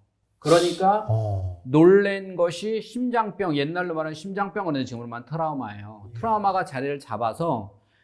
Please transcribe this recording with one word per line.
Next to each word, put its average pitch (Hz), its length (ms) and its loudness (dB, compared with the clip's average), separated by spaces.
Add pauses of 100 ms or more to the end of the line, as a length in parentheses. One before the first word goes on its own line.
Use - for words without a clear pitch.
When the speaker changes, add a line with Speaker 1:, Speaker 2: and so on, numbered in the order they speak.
(380)
Speaker 1:
그러니까 180 680 4
Speaker 2:
어. 101 580 -2
Speaker 1:
놀란 190 680 6
것이 180 460 -2
심장병, 214 760 -2
옛날로 170 380 -2
말하는 156 200 -4
심장병, 196 500 -6
그런데 143 220 -2
지금으로 120 220 -10
말하면 117 200 -12
트라우마예요. 110 840 -6
Speaker 2:
예. 113 40 -12
Speaker 1:
트라우마가 202 460 0
자리를 139 340 -4
잡아서 113 800 -4 (260)